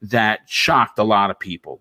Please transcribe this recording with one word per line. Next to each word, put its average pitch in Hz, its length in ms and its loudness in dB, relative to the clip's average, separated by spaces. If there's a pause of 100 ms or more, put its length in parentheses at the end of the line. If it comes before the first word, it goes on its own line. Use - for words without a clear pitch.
that 107 440 0
shocked - 520 0
a 104 60 0
lot 101 260 2
of 92 80 -10
people, 78 420 -14